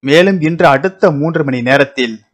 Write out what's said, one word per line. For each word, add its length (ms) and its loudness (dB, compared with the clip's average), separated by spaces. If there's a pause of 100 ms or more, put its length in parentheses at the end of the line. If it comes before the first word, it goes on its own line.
மேலும் 360 2
இன்று 260 -2
அடுத்த 440 2
மூன்று 340 -2
மணி 180 -4
நேரத்தில் 540 0 (180)